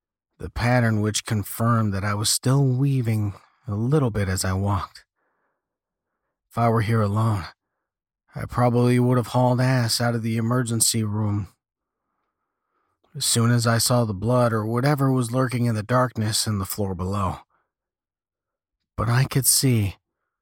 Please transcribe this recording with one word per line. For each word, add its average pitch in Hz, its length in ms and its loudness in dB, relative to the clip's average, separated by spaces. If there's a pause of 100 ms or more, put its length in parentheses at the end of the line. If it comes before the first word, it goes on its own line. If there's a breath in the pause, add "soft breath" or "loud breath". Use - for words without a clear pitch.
(380)
the 87 120 -12
pattern 117 520 2
which 107 240 -2
confirmed 113 680 0
that 98 120 -4
I 104 80 -2
was 107 160 -2
still 139 360 2
weaving 123 680 0 (340 loud breath)
a 107 80 -4
little 127 360 0
bit 101 180 -2
as 92 160 -2
I 95 80 0
walked. 95 480 -2 (1500)
If - 80 -6
I 117 100 4
were 113 140 2
here 110 180 2
alone, 104 420 0 (880)
I - 120 -8
probably 123 520 2
would 123 200 4
have 120 100 -2
hauled 123 320 2
ass 127 400 2
out 120 160 0
of 117 60 -4
the 113 160 -2
emergency 117 680 0
room 104 460 -2 (1600)
as 135 120 -8
soon 117 260 2
as 120 160 2
I 117 100 2
saw 120 280 2
the 107 80 -4
blood 117 400 2
or 107 120 -2
whatever 135 460 0
was 123 220 0
lurking 123 320 0
in 117 100 0
the 107 80 -4
darkness 113 640 0
in 104 120 -2
the 95 60 -4
floor 95 300 -6
below. 92 440 -4 (1600)
But 107 140 -4
I 123 160 2
could 135 200 -2
see 113 520 2 (440)